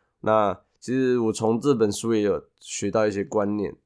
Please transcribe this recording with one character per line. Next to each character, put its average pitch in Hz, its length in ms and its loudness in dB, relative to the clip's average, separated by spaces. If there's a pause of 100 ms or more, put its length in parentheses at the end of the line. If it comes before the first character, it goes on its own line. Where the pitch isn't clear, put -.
(220)
那 104 380 2 (200)
其 - 120 -8
实 127 280 2
我 110 120 0
从 110 300 0
这 143 140 2
本 110 160 2
书 113 240 -2
也 104 60 2
有 95 220 0 (160)
学 - 300 -8
到 110 160 2
一 107 60 0
些 98 120 -4
观 104 320 -2
念， 101 200 -6 (100)